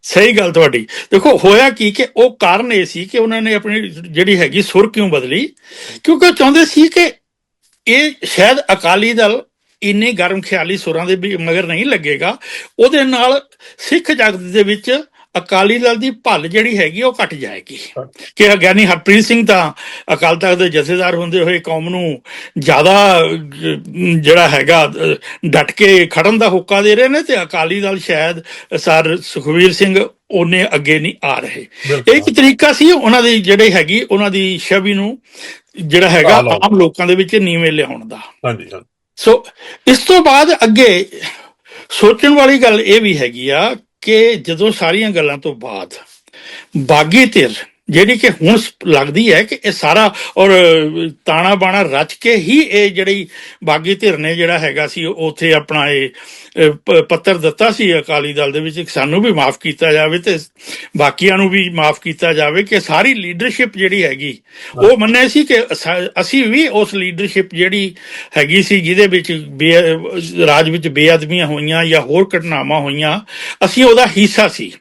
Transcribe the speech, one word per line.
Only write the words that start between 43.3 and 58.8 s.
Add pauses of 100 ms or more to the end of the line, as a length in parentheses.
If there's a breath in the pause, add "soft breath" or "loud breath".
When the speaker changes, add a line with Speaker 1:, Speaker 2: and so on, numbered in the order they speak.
Speaker 1:
ਆ (260)
ਕਿ
ਜਦੋਂ
ਸਾਰੀਆਂ
ਗੱਲਾਂ
ਤੋਂ
ਬਾਅਦ (840 loud breath)
ਬਾਗੀ
ਧਿਰ (400)
ਜਿਹੜੀ
ਕਿ
ਹੁਣ
ਸ-, (160)
ਲੱਗਦੀ
ਹੈ
ਕਿ
ਇਹ
ਸਾਰਾ, (240 loud breath)
ਔਰ (760)
ਤਾਣਾ
ਬਾਣਾ
ਰਚ
ਕੇ
ਹੀ
ਇਹ
ਜਿਹੜੀ (360 loud breath)
ਬਾਗੀ
ਧਿਰ
ਨੇ
ਜਿਹੜਾ
ਹੈਗਾ
ਸੀ
ਉਹ
ਉੱਥੇ
ਆਪਣਾ
ਇਹ,
ਅਹ, (140)
ਪ-,
ਪੱਤਰ
ਦਿੱਤਾ
ਸੀ
ਅਕਾਲੀ
ਦਲ
ਦੇ
ਵਿੱਚ
ਕਿ